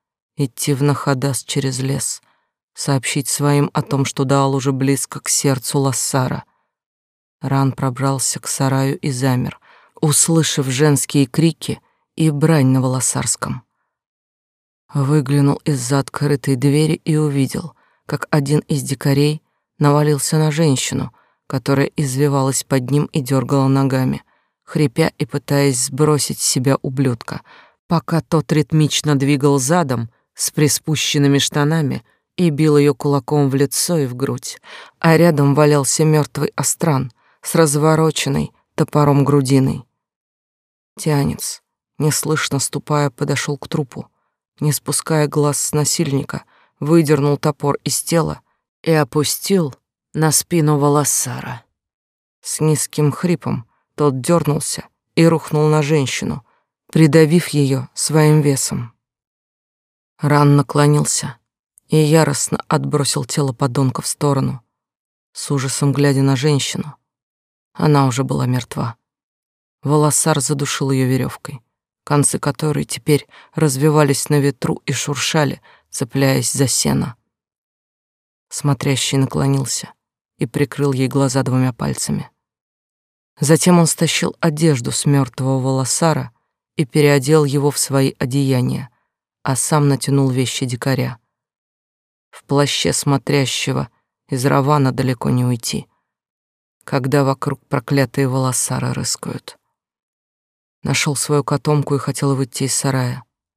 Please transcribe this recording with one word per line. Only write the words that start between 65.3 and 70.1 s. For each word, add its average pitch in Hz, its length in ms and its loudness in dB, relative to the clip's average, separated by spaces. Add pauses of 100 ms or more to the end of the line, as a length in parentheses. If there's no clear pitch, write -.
с - 180 -10
ужасом 139 420 -2
глядя 139 300 2
на 139 140 2
женщину. 147 580 -2 (800)
Она 143 340 2
уже 127 160 -2
была 131 240 -4
мертва. 123 500 -4 (840)
Волосар 151 580 2